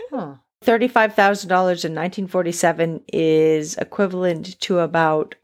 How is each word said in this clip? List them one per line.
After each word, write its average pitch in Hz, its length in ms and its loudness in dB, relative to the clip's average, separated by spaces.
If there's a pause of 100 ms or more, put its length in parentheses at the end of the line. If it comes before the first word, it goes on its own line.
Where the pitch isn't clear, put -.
(120)
Huh. 165 240 -8 (260)
Thirty-five 226 540 2
thousand 202 340 2
dollars 180 340 0
in 160 100 -4
nineteen 180 340 -6
forty-seven 165 720 -2 (100)
is 156 640 2
equivalent 180 840 -2
to 180 180 0
about 160 640 0